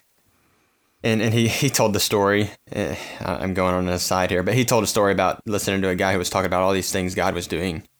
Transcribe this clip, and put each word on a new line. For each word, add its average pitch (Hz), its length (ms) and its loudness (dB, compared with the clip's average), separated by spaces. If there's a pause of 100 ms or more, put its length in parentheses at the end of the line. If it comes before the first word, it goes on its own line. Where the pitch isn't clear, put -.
(1040)
and, 110 180 2
and 110 140 2
he, 117 140 4
he 139 220 0
told 113 220 2
the 101 80 0
story, 101 500 2 (220)
eh, 90 220 -4 (260)
I, - 160 -6
I'm 95 160 -4
going 92 220 0
on 90 140 0
an 90 60 0
aside 92 360 0
here, 92 140 0
but 101 100 0
he 123 100 2
told 117 200 2
a - 40 -2
story 101 240 2
about 92 340 0
listening 101 360 -2
to 95 60 0
a 90 80 0
guy 95 160 2
who 98 60 2
was 90 120 -4
talking 95 160 0
about 90 160 0
all 95 100 2
these 92 200 -2
things 90 240 -2
God 92 180 0
was 87 140 -6
doing, 85 340 -4 (180)